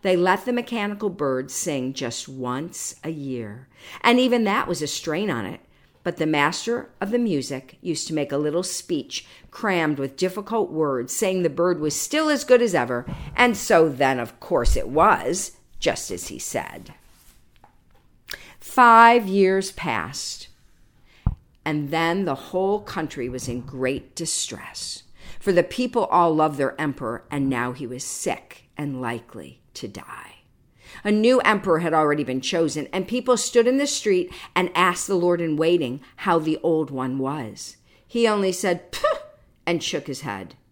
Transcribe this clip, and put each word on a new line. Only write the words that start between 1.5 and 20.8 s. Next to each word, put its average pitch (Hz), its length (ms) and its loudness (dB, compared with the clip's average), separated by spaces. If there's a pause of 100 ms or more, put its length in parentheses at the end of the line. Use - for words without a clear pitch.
sing 135 420 -4
just 123 360 -8
once 131 720 -8
a 160 80 -8
year, 131 580 -8 (340)
and 240 180 6
even 240 240 2
that 208 240 0
was 165 140 -4
a 151 40 -4
strain 165 440 -4
on 113 160 -4
it. 90 140 -12 (440)
But 175 140 -4
the 156 80 0
master 156 640 0 (100)
of 202 100 -4
the 240 80 0
music 143 640 -4
used 165 260 -6
to 165 80 -6
make 143 160 -2
a 139 60 -4
little 151 260 0
speech - 640 -6 (240)
crammed 165 480 0
with 135 180 -6
difficult 202 540 -2
words, 135 420 -2
saying 185 300 0
the 165 80 4
bird 170 300 2
was 151 200 -2
still 311 280 0
as 294 160 2
good 247 180 6
as 196 140 2
ever, 123 280 0 (300)
and 240 220 4
so 165 320 4
then, 135 320 2
of 113 180 -8
course, - 380 4
it - 120 -2
was, 160 680 2 (240)
just - 320 -2
as 87 160 -8
he - 100 -12
said. - 560 -10 (1700)
Five 233 640 8
years 190 460 2
passed, 117 760 -6 (1160)